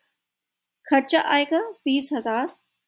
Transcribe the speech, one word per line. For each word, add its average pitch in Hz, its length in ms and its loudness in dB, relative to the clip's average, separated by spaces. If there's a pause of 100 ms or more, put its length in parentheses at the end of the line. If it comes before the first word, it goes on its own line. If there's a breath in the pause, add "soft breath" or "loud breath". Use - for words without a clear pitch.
(880)
खर्चा 277 340 2
आएगा 285 380 0 (260)
बीस 269 280 0
हज़ार 233 320 -2 (420)